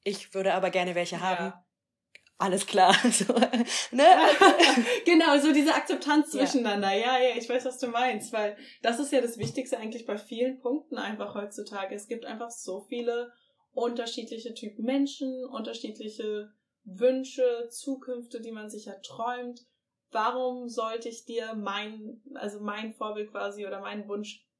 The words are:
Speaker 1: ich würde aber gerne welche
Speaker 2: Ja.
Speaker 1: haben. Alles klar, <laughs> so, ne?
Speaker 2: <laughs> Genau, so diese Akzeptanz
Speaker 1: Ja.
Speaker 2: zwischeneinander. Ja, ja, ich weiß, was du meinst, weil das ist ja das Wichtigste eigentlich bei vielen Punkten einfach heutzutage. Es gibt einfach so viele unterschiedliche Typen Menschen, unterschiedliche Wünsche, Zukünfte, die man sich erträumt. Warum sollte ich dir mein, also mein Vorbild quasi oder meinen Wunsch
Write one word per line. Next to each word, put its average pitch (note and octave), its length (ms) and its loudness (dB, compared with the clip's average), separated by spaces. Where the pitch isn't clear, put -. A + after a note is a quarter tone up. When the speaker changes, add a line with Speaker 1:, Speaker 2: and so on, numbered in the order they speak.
Speaker 1:
ich G3+ 300 -6
würde F#3+ 200 2
aber F#3 160 0
gerne F3+ 260 0
welche F3 200 -2
Speaker 2:
Ja. E3+ 60 -6
Speaker 1:
haben. F#3 320 -2
Alles F#3+ 240 2
klar, F#3 380 8
<laughs> A#3+ 80 4
so, - 220 2
ne? B3+ 120 4
Speaker 2:
<laughs> D4 500 4
Genau, E4 320 6
so C#4+ 160 4
diese D4+ 220 4
Akzeptanz D4 580 0
Speaker 1:
Ja. C#4+ 120 2
Speaker 2:
zwischeneinander. G3+ 480 0
Ja, A#3+ 260 2
ja, B3 180 4
ich A#3 100 -6
weiß, B3 180 0
was B3+ 120 -6
du B3+ 100 -4
meinst, A#3 460 -2
weil G#3 240 -2
das A#3 180 0
ist C#4 120 -4
ja C4 100 4
das A#3 160 -2
Wichtigste B3+ 400 -6
eigentlich A3 300 -10
bei G#3 100 -4
vielen B3 420 -4
Punkten C4 380 -4
einfach G3+ 380 -8
heutzutage. G3+ 580 -8
Es G#3 140 -12
gibt A3+ 180 -8
einfach A3 240 -10
so F#3+ 320 -10
viele A#3+ 500 -4
unterschiedliche A#3 840 -4
Typen G#3+ 300 -8
Menschen, C4 600 0
unterschiedliche G#3+ 1080 -8
Wünsche, A#3+ 840 0
Zukünfte, B3 720 -10
die A3+ 100 -14
man G#3+ 200 -12
sich G#3+ 160 -14
erträumt. A#3+ 760 -8
Warum B3 580 -2
sollte A3+ 420 -6
ich - 160 -14
dir A3 280 -6
mein, G#3+ 680 -8
also G#3 260 -8
mein G#3+ 360 -8
Vorbild G#3+ 360 -8
quasi G3+ 360 -8
oder G3 140 -10
meinen G#3 260 -10
Wunsch G#3 400 -10